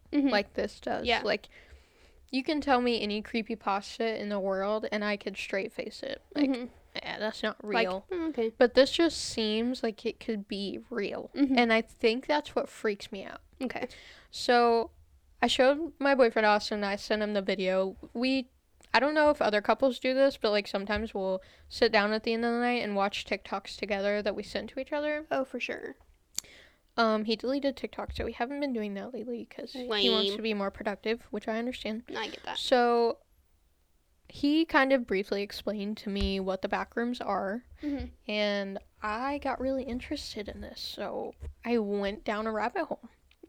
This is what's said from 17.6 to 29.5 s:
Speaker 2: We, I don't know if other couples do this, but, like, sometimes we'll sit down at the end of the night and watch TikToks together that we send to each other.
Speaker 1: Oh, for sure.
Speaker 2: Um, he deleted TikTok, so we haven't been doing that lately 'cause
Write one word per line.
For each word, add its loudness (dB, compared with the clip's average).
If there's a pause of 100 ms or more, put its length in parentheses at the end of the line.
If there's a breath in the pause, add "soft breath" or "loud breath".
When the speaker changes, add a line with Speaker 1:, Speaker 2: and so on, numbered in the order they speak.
Speaker 2:
We, 0 (460)
I 6
don't 2
know 6
if 4
other 2
couples 2
do 0
this, 4
but, 2
like, 2
sometimes -2
we'll -2 (300 soft breath)
sit 2
down 4
at 0
the 0
end 0
of 2
the 0
night 0
and -2
watch 0
TikToks -6
together 0
that -2
we -6
send -6
to -10
each -8
other. -2
Speaker 1:
Oh, 0
for -8
sure. -8 (1000 loud breath)
Speaker 2:
Um, 2
he 0
deleted 0
TikTok, -10
so -6
we -6
haven't -4
been -2
doing -4
that -8
lately -8
'cause -14